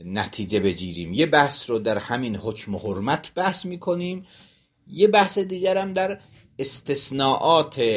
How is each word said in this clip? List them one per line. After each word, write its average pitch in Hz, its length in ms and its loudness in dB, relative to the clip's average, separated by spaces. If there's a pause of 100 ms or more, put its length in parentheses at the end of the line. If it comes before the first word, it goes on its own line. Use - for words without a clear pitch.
نتیجه 98 600 -2
بگیریم. 87 540 -2
یه 151 120 4
بحث 147 440 2
رو 113 80 0
در 107 200 0
همین 120 380 -4
حکم 104 380 -8
و 90 40 -6
حرمت 104 560 -4
بحث 185 320 -4
می‌کنیم، 180 600 -6 (600)
یه 160 220 4
بحث 202 300 4
دیگر 185 380 0
هم 190 160 -2
در 190 280 -2 (380)
استثناءات 135 1200 2 (180)